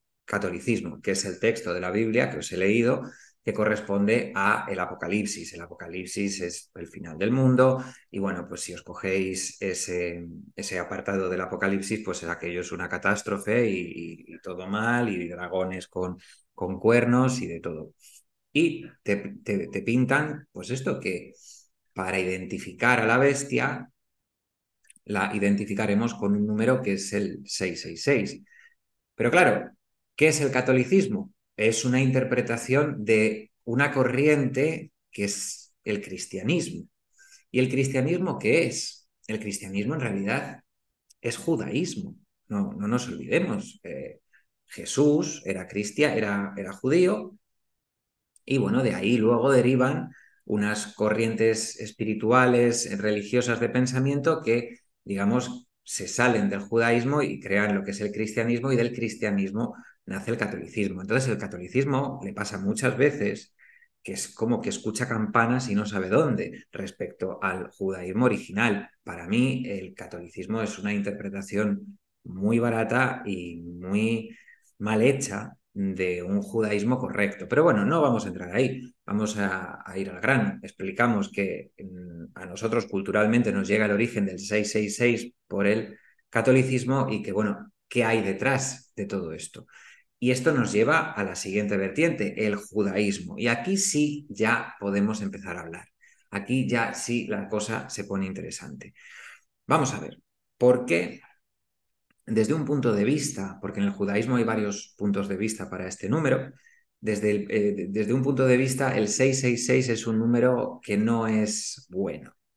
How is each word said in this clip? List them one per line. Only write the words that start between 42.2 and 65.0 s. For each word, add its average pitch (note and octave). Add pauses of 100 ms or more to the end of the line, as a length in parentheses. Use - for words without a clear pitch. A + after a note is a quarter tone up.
No, G2+
no G2+
nos A#2+
olvidemos. -
Eh, - (440)
Jesús D3+
era F#2
cristia-, G#2
era, G2+
era F#2+
judío F3+ (1080)
y C#3
bueno, A2+
de A2
ahí A2+
luego A#2
derivan C3 (360)
unas G#2
corrientes A2
espirituales, A#2
religiosas G#2+
de A#2
pensamiento C3+
que, A#2 (240)
digamos, G2+ (160)
se -
salen A2+
del G2
judaísmo A#2+
y -
crean G2+
lo G2
que G2
es G2+
el G#2
cristianismo, A#2
y C3
del A#2
cristianismo G#2+ (300)
nace G2
el A#2+
catolicismo. F#2+
Entonces, A#2+
el G#2
catolicismo B2+
le G2
pasa G#2
muchas A2
veces A#2 (480)
que G2
es -
como A2+
que G#2+
escucha A2+